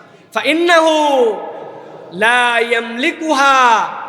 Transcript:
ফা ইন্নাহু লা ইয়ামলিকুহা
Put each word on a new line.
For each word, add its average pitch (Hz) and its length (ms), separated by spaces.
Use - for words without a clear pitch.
ফা 220 100
ইন্নাহু 311 880
লা 233 460
ইয়ামলিকুহা 247 1300